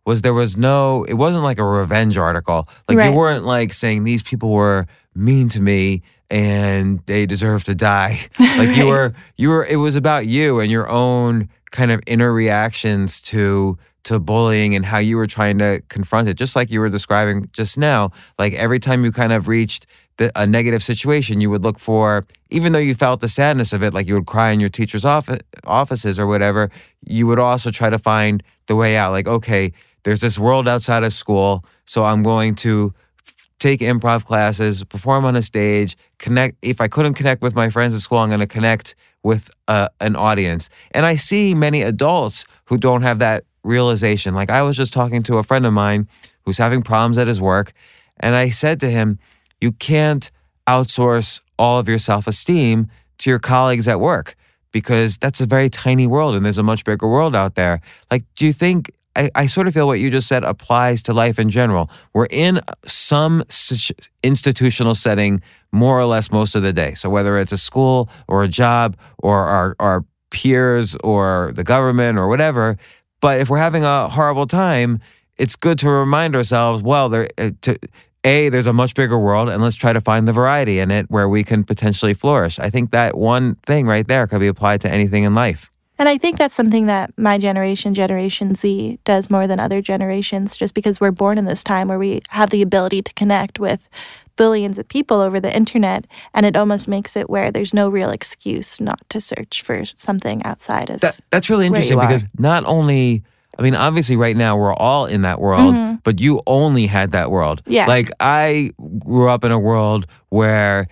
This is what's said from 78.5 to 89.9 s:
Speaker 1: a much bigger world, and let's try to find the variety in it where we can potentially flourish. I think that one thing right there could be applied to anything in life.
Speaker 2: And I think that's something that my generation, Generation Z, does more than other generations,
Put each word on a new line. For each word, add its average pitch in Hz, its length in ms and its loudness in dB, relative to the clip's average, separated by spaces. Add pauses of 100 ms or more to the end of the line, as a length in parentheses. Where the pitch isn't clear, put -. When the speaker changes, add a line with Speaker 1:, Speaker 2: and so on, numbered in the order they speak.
Speaker 1:
a 120 60 2
much 123 220 2
bigger 120 240 2
world, 101 300 2
and 98 120 -2
let's 117 140 0
try 117 180 0
to 110 80 0
find 110 260 2
the 117 60 2
variety 123 460 2
in 95 120 0
it 101 200 -2
where 104 160 2
we 104 160 2
can 107 200 0
potentially 104 500 0
flourish. 104 460 0
I 101 100 -4
think 120 220 -2
that 117 260 0
one 120 380 2 (100)
thing 143 220 0
right 107 200 0
there 127 200 2
could 101 120 -2
be 98 80 2
applied 101 340 0
to 101 80 -2
anything 101 340 0
in 101 120 2
life. 110 340 -2 (300)
Speaker 2:
And 294 100 4
I 285 80 2
think 339 220 -2
that's 285 160 0
something 220 320 2
that 196 280 -2
my 208 220 2
generation, 196 560 -2
Generation 190 640 -2
Z, 208 500 -4
does 196 240 0
more 190 160 2
than 190 140 -2
other 196 220 -2
generations, 196 760 -4